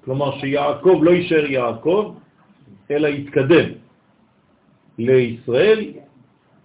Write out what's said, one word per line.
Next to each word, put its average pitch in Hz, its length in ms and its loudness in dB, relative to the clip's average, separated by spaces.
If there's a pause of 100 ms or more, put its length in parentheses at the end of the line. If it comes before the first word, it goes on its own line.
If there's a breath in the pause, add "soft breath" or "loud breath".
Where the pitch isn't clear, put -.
כלומר 135 320 -6
שיעקב 143 640 0
לא 170 80 4
יישאר 170 400 2
יעקב, 135 640 -2 (760)
אלא 147 180 -2
יתקדם 143 600 2 (1300)
לישראל 131 960 0 (720)